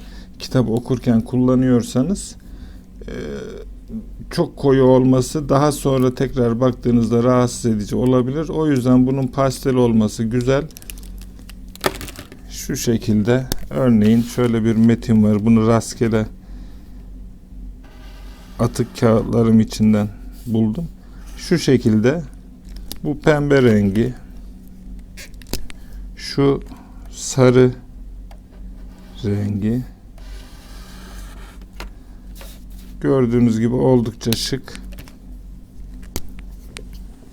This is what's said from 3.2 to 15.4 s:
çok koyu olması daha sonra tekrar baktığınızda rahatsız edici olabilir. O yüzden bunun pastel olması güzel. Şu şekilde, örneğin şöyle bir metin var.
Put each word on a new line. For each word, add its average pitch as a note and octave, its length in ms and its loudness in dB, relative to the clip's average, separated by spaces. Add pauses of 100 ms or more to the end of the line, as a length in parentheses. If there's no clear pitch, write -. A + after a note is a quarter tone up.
çok - 260 -4
koyu C3+ 260 4
olması C3 680 4
daha C#3+ 220 4
sonra C3 440 0
tekrar A#2+ 440 0
baktığınızda A#2+ 640 2
rahatsız B2 420 2
edici G#2+ 300 -2
olabilir. B2+ 540 2
O D#3+ 180 -2
yüzden B2+ 400 6
bunun C3 200 0
pastel C3+ 480 0
olması A2+ 480 2
güzel. B2 400 2 (1900)
Şu - 260 -8
şekilde, A2+ 680 0 (260)
örneğin A#2 520 4
şöyle A#2 420 0
bir A2+ 120 2
metin A2+ 480 4
var. G#2 220 4